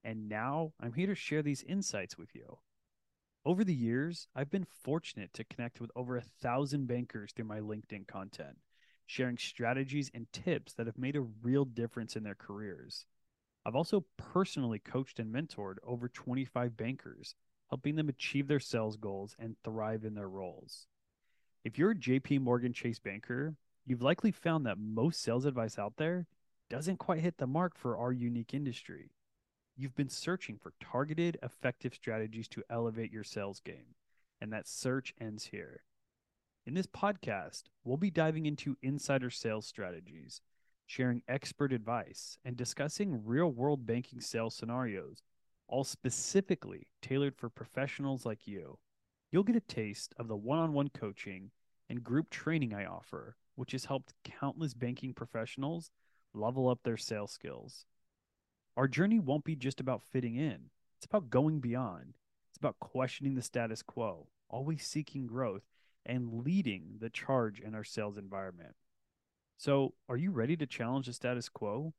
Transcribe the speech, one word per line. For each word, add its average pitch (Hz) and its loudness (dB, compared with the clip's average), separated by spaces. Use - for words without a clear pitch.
And 110 -4
now 139 0
I'm 120 -4
here 160 2
to 196 2
share - 2
these 143 0
insights 139 -2
with - -14
you. 113 -16
Over 185 4
the 180 4
years, 131 2
I've 139 -2
been 190 2
fortunate 127 -2
to 113 -8
connect - -8
with 117 -8
over 123 -2
a 117 -4
thousand 135 2
bankers 120 -2
through 113 -4
my 107 -4
LinkedIn 107 -6
content, 95 -10
sharing 123 0
strategies 131 0
and 117 -10
tips - -2
that 117 -2
have 113 -4
made 131 0
a 135 0
real 131 6
difference 117 -2
in 107 -4
their 104 -6
careers. 101 -8
I've 110 -2
also 165 4
personally 135 2
coached - -4
and 110 -2
mentored 107 -4
over 120 -4
twenty-five 123 -2
bankers, - -6
helping 143 0
them 156 2
achieve 139 0
their 143 6
sales 110 0
goals 101 -4
and 110 -8
thrive 110 -2
in 110 -2
their 104 -6
roles. 92 -10
If - -4
you're 185 6
a 208 2
J 131 4
P 139 4
Morgan 123 4
Chase 117 -2
banker, 123 -4
you've 123 0
likely 175 6
found 160 2
that 101 2
most 110 2
sales 127 4
advice 123 0
out 104 -2
there 170 0
doesn't 156 0
quite 165 2
hit 170 2
the 135 2
mark 160 2
for 120 0
our 123 2
unique 120 0
industry. - -4
You've 131 -4
been 139 2
searching - -4
for - -14
targeted, 156 0
effective 123 -2
strategies 110 -4
to - -8
elevate 117 -2
your 107 -8
sales 98 -6
game, 80 -14
and 110 -6
that 107 -6
search - -2
ends 107 -6
here. 85 -10
In 131 -4
this 185 0
podcast, 117 -2
we'll 120 0
be 190 2
diving 160 4
into 147 0
insider 135 2
sales 107 -2
strategies, 85 -10
sharing 123 0
expert 131 0
advice, 113 -4
and 123 -4
discussing 127 -2
real-world 131 4
banking 120 -2
sales 113 -2
scenarios, 113 -4
all 131 0
specifically - 0
tailored 139 0
for 120 -6
professionals 135 -4
like 110 -4
you. 82 -8
You'll 185 6
get 226 6
a 226 6
taste - -4
of 117 -4
the 107 0
one-on-one 143 2
coaching 98 -8
and 120 -4
group 131 2
training 147 0
I 101 -2
offer, - -10
which - -6
has 131 -4
helped 135 -2
countless 139 -4
banking 120 -2
professionals 135 -4
level 127 4
up 123 6
their 113 0
sales 104 -4
skills. - -12
Our 131 8
journey 185 8
won't 147 4
be 160 0
just 131 0
about 127 0
fitting 120 2
in. 123 0
It's - -18
about 185 2
going 147 6
beyond. 117 -2
It's - -20
about 131 0
questioning 131 -2
the 127 0
status 113 -2
quo, 98 -4
always 143 -2
seeking 139 -4
growth, 113 -2
and 120 -2
leading 135 2
the 113 -6
charge 113 2
in 107 -8
our 107 -6
sales 104 -4
environment. 95 -8
So, 139 4
are 123 0
you 170 2
ready 143 4
to 156 0
challenge 127 -2
the 123 -6
status 123 -2
quo? 127 -4